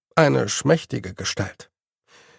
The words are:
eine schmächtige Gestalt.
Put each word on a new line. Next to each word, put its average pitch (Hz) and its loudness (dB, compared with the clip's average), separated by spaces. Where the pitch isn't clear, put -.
eine 135 4
schmächtige 123 -2
Gestalt. - -8